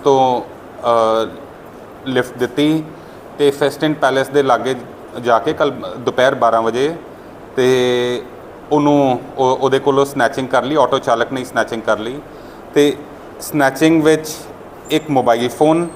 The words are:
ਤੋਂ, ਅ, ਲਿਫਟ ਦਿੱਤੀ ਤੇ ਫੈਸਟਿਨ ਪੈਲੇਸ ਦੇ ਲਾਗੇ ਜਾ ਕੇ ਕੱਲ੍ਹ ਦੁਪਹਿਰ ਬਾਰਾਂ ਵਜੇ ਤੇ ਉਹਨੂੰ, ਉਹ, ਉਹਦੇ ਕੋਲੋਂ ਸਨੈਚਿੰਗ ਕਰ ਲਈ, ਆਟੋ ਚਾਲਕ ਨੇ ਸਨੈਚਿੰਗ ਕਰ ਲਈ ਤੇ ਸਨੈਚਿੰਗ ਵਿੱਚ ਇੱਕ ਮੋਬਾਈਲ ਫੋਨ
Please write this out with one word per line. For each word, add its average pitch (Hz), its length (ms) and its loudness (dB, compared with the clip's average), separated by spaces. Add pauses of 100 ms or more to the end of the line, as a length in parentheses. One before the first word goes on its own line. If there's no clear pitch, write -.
ਤੋਂ, 131 380 4 (840)
ਅ, - 20 -8 (800)
ਲਿਫਟ 127 320 -2
ਦਿੱਤੀ 151 460 0 (540)
ਤੇ 143 120 4
ਫੈਸਟਿਨ 143 440 0
ਪੈਲੇਸ 131 340 0
ਦੇ 139 140 2
ਲਾਗੇ 131 320 2 (480)
ਜਾ 117 160 4
ਕੇ 156 140 0
ਕੱਲ੍ਹ 147 220 0 (240)
ਦੁਪਹਿਰ 127 360 2
ਬਾਰਾਂ 117 280 2
ਵਜੇ 127 320 0 (600)
ਤੇ 123 680 2 (500)
ਉਹਨੂੰ, 143 480 4 (160)
ਉਹ, 127 240 2
ਉਹਦੇ 135 180 2
ਕੋਲੋਂ 135 260 2
ਸਨੈਚਿੰਗ 131 440 -2
ਕਰ 123 140 2
ਲਈ, 139 140 -2
ਆਟੋ 131 220 2
ਚਾਲਕ 117 340 0
ਨੇ 127 120 -6
ਸਨੈਚਿੰਗ 110 380 -4
ਕਰ 107 160 0
ਲਈ 123 220 -8 (540)
ਤੇ 147 220 4 (440)
ਸਨੈਚਿੰਗ 156 640 2
ਵਿੱਚ 156 260 4 (640)
ਇੱਕ 151 200 -2
ਮੋਬਾਈਲ 120 380 2
ਫੋਨ 160 480 2